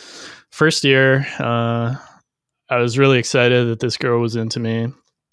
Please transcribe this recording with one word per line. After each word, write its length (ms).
First 340
year, 420
uh, 580
I 80
was 200
really 220
excited 480
that 140
this 160
girl 240
was 160
into 240
me, 260